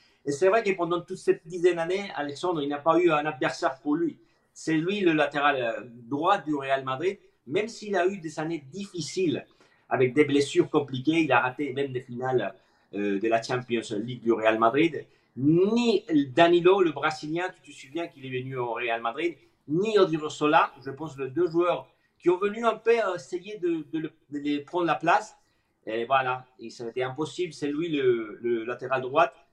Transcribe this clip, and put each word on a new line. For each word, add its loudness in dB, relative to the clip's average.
Et -2
c'est 2
vrai 4
que 0
pendant -2
toute -10
cette -2
dizaine 2
d'années, -4
Alexandre, -4
il -2
n'a -2
pas 4
eu 4
un 2
adversaire -4
pour -2
lui. -2
C'est -2
lui 0
le 4
latéral, 2
euh, -2
droit 0
du -4
Real -2
Madrid, -4
même -2
s'il -6
a 2
eu -4
des -10
années -4
difficiles -4
avec 2
des 6
blessures 2
compliquées. 0
Il 0
a 6
raté -4
même -4
des -8
finales, -2
euh, -2
de 0
la 2
Champions -4
League -8
du 2
Real 2
Madrid. 2
Ni 4
Danilo, 6
le 2
Brésilien, -4
tu -20
te -20
souviens -10
qu'il -16
est -10
venu -6
au -2
Real -2
Madrid, -4
ni 2
Odriozola, 2
je -10
pense -12
les -6
deux 0
joueurs 0
qui 2
ont 4
venu -2
un 2
peu, 2
euh, 0
essayer -10
de, -2
de -4
le, -6
de -6
les -2
prendre -2
la 4
place. 0
Et -4
voilà, 0
et -14
ça -14
a -8
été -4
impossible. -6
C'est -6
lui -4
le, 0
le -2
latéral -4
droit. 2